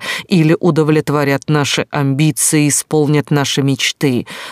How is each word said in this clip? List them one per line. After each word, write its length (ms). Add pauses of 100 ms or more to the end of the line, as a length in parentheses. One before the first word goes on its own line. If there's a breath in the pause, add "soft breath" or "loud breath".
(280 loud breath)
или 320
удовлетворят 880
наши 400
амбиции, 800
исполнят 640
наши 320
мечты, 640 (240 loud breath)